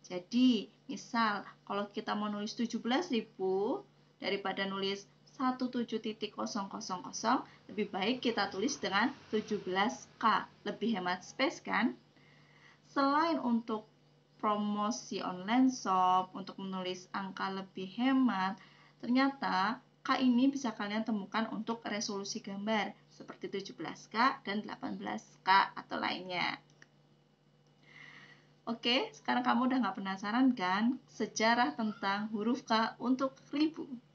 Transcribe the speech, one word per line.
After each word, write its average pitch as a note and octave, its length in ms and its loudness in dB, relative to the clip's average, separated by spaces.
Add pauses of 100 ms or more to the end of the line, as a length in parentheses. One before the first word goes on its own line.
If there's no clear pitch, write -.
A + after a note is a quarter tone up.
Jadi, G#3+ 640 2 (160)
misal G#3+ 580 -2 (220)
kalau G3+ 240 -4
kita G#3+ 240 -6
mau G#3 160 -2
nulis G#3 240 -6
tujuh A3+ 260 -2
belas C4 320 0
ribu, G#3+ 680 -2 (400)
daripada F#3+ 420 -2
nulis G3 460 -4 (280)
satu B3+ 320 0
tujuh A#3 320 -2
titik G#3+ 320 -6
kosong G#3+ 320 -4
kosong G3 400 -8
kosong, A#3+ 400 0 (240)
lebih G3 240 -4
baik G#3+ 320 0
kita G#3 240 0
tulis G3 320 -2
dengan G3+ 320 2 (160)
tujuh G#3 320 -2
belas G3 560 0
K. G#3 320 2 (160)
Lebih G#3 320 -2
hemat F3+ 240 -2
space, - 400 -2
kan? G3+ 320 0 (960)
Selain D4 480 2
untuk A3+ 480 0 (560)
promosi G#3 800 0
online G3+ 480 2
shop, F#3 640 4
untuk G3 240 -10
menulis F#3 560 -4
angka G3 400 -4
lebih F#3+ 320 -8 (160)
hemat, A3+ 560 4 (400)
ternyata A#3 800 2 (240)
K C4 220 0
ini B3+ 260 6
bisa C4+ 240 -2
kalian G#3+ 320 -2
temukan G#3+ 480 -2
untuk A3 320 -4
resolusi G3+ 560 -4
gambar, G3+ 560 -2 (160)
seperti - 400 -12
tujuh G3 240 -6
belas E3+ 320 -10
K B3 320 2
dan G3+ 240 -4
delapan G3+ 320 -8
belas G#3 240 -6 (240)
K F#3+ 320 6
atau - 240 -6
lainnya. F3+ 560 -4 (2000)
Oke, A#3+ 480 0
sekarang B3 320 -2
kamu B3 240 4
udah C4+ 160 2
nggak F#3+ 160 -2
penasaran, G#3 560 2
kan, G3+ 400 2 (160)
sejarah A#3 640 2
tentang G#3+ 560 -2
huruf A#3 320 -2
K A3+ 320 2
untuk C4 400 -2 (160)
ribu? D#4 320 0 (300)